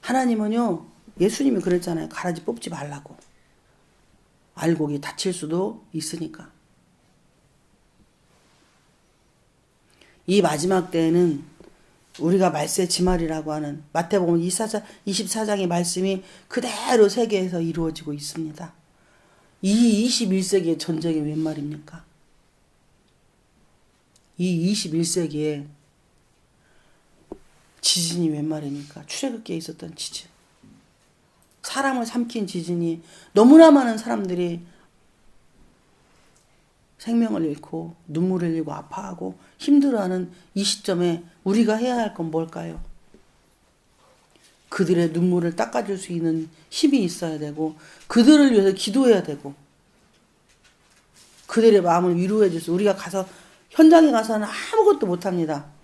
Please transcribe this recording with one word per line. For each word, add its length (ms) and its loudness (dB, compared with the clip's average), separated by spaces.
하나님은요, 840 -2
예수님이 400 0
그랬잖아요. 500 -2
가라지 340 -8
뽑지 260 -8
말라고. 480 -14
알곡이 480 -2
다칠 320 -6
수도 580 -6
있으니까. 600 -10
이 140 4
마지막 500 0
때에는 520 2
우리가 320 2
말세 360 -2
지말이라고 640 -2
하는 320 -8
마태복음 460 0
이십사 280 -4
장, 160 -6
이십사 400 -4
장의 220 -2
말씀이 560 -2
그대로 640 2
세계에서 520 -2
이루어지고 520 -4
있습니다. 600 -10
이 420 4
이십일 400 0
세기의 340 0
전쟁이 440 -4
웬 180 -4
말입니까? 680 -8
이 320 -2
이십일 360 -2
세기에 600 -4
지진이 480 -4
웬 180 -6
말입니까? 580 -10
출애굽기에 520 -10
있었던 380 -14
지진. 320 -14
사람을 440 -4
삼킨 420 -6
지진이 540 -4
너무나 380 12
많은 260 4
사람들이 640 -4
생명을 480 -2
잃고 500 -8
눈물을 420 -2
흘리고 240 -4
아파하고 640 -12
힘들어하는 760 2
이 100 -2
시점에 600 -2
우리가 320 2
해야 200 -2
할 180 -4
건 180 -8
뭘까요? 520 -8
그들의 420 0
눈물을 440 0
닦아줄 420 -4
수 140 -12
있는 380 -4
힘이 340 2
있어야 360 -6
되고, 360 -6
그들을 440 8
위해서 200 6
기도해야 520 2
되고, 320 -10
그들의 340 6
마음을 360 2
위로해 340 2
줄 100 -6
수, 120 -6
우리가 220 2
가서, 320 -8
현장에 400 8
가서는 360 -2
아무것도 600 2
못합니다. 640 -4